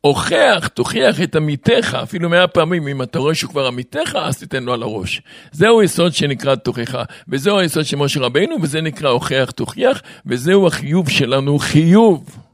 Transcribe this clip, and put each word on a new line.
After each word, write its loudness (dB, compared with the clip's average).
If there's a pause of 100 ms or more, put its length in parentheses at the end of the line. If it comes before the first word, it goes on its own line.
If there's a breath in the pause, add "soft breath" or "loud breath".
הוכח, 2
תוכיח 0
את -4
עמיתך, 0
אפילו -6
מאה 4
פעמים, 0
אם -6
אתה -6
רואה 0
שהוא -6
כבר -2
עמיתך, -6
אז -6
תיתן -8
לו -4
על -6
הראש. -8 (300 loud breath)
זהו 4
היסוד 2
שנקרא 0
תוכחה, -6 (240 loud breath)
וזהו 0
היסוד 0
של -6
משה -2
רבינו, 0
וזה -4
נקרא -4
הוכח, 0
תוכיח, -2 (240 loud breath)
וזהו 2
החיוב -2
שלנו, 0
חיוב. 4 (160)